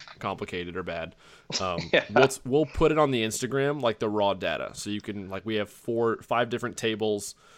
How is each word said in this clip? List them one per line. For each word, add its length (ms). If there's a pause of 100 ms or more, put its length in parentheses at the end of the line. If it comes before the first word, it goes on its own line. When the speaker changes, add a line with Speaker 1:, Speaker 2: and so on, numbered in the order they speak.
(180)
Speaker 1:
complicated 580
or 60
bad. 320 (460)
Um, 260
Speaker 2:
<laughs> 60
Yeah. 120 (100)
Speaker 1:
we'll, 140 (160)
we'll 220
put 260
it 60
on 120
the 140
Instagram, 580
like, 160
the 100
raw 260
data. 400
So 160
you 100
can, 280
like, 160
we 120
have 120
four, 540
five 280
different 260
tables, 580 (240)